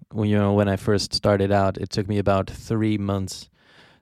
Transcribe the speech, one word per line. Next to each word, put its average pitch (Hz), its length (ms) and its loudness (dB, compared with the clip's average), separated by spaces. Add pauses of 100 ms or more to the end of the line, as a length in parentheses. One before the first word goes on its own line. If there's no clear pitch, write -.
(140)
you 104 240 2
know, 101 140 4
when 101 160 4
I 98 80 0
first - 360 -2
started 98 380 2
out, 98 260 2
it 98 140 -8
took 104 160 -4
me 104 120 -2
about 95 300 0
three 110 480 -2
months, 101 540 -4 (520)